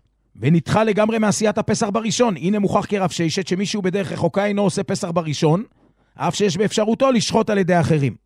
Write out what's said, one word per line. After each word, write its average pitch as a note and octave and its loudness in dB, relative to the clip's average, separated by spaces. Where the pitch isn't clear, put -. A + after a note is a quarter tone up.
ונדחה D#3+ 2
לגמרי G#3+ 2
מעשיית G#3+ 0
הפסח G#3+ -2
בראשון. A3 0
הנה F3+ -2
מוכח G3+ 0
כרב F#3+ -2
ששת E3+ -2
שמי F#3 -2
שהוא G3+ -4
בדרך F#3 -4
רחוקה E3+ -2
אינו G#3 0
עושה G3 0
פסח F#3+ -4
בראשון, E3 0
אף D#3+ -4
שיש F#3 0
באפשרותו A3 2
לשחוט A3 2
על G3+ 2
ידי F3 2
אחרים. C#3 2